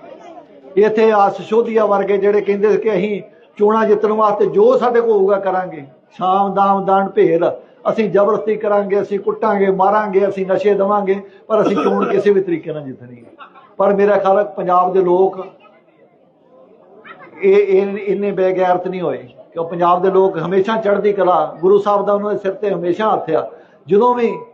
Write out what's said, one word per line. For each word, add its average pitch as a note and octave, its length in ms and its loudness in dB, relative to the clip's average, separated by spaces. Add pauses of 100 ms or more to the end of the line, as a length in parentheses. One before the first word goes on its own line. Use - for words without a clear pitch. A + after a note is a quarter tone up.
(760)
ਇੱਥੇ G#3+ 340 2
ਆ G3+ 180 4
ਸਿਸੋਦੀਆ A3 560 -2
ਵਰਗੇ G3+ 320 0
ਜਿਹੜੇ G3+ 240 2
ਕਹਿੰਦੇ G3+ 360 0
ਕਿ A3 160 -2
ਅਸੀਂ G3 280 -2 (360)
ਚੋਣਾਂ A3 280 2
ਜਿੱਤਣ G#3 260 2
ਵਾਸਤੇ G#3+ 340 2
ਜੋ G#3 320 4
ਸਾਡੇ A#3 240 0
ਕੋਲ A#3 100 2
ਹੋਊਗਾ G3 280 2
ਕਰਾਂਗੇ, F#3 480 -6 (240)
ਸ਼ਾਮ F#3+ 420 0
ਦਾਮ G3 320 0
ਦੰਡ F#3+ 240 2
ਭੇਦ, E3 320 2 (480)
ਅਸੀਂ G#3+ 200 -2
ਜ਼ਬਰਦਸਤੀ G3+ 460 0
ਕਰਾਂਗੇ, G3+ 460 0
ਅਸੀਂ F#3+ 180 -4
ਕੁੱਟਾਂਗੇ, G3 520 0
ਮਾਰਾਂਗੇ, G3 560 0
ਅਸੀਂ F#3+ 180 -4
ਨਸ਼ੇ F#3+ 280 0
ਦੇਵਾਂਗੇ, G3 480 0 (260)
ਪਰ G#3+ 140 0
ਅਸੀਂ G3+ 160 0
ਚੋਣ G3+ 320 -2
ਕਿਸੇ G3+ 220 0
ਵੀ F#3+ 100 2
ਤਰੀਕੇ E3 320 -6
ਨਾਲ D3+ 100 -10
ਜਿੱਤਣੀ B2 320 -16
ਹੈ। A#2 160 -20 (460)
ਪਰ G3 160 2
ਮੇਰਾ G3+ 240 2
ਖਿਆਲ G3 220 2
ਹੈ G3+ 40 2
ਪੰਜਾਬ F3+ 500 0
ਦੇ F#3+ 80 2
ਲੋਕ F#3 460 0 (1900)
ਇਹ, G3 160 4
ਇਹ, G3 400 2
ਇੰਨੇ G3+ 340 -2
ਬੇਗੈਰਤ F#3 560 0
ਨਹੀਂ F3+ 140 -8
ਹੋਏ, C#3 160 -4 (360)
ਕਿਉਂ E3 120 -6
ਪੰਜਾਬ F3 360 0
ਦੇ F#3+ 100 2
ਲੋਕ F#3+ 260 2
ਹਮੇਸ਼ਾ F#3+ 400 -2
ਚੜ੍ਹਦੀ G3+ 360 0
ਕਲਾ, F3 480 0
ਗੁਰੂ G3 160 4
ਸਾਹਿਬ G3+ 280 0
ਦਾ G3+ 80 0
ਉਹਨਾਂ G3+ 180 -2
ਦੇ G3 60 -4
ਸਿਰ G3 160 -6
ਤੇ G3+ 160 -6
ਹਮੇਸ਼ਾ F3+ 440 -2
ਹੱਥ E3 180 -4
ਆ। - 200 -2 (360)
ਜਦੋਂ A#3+ 280 2
ਵੀ A3+ 220 -2 (160)